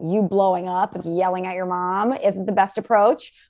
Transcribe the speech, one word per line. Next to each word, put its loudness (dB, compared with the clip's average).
you 0
blowing 0
up -2
and -6
yelling 0
at -8
your -4
mom -2
isn't 0
the -2
best 0
approach, 2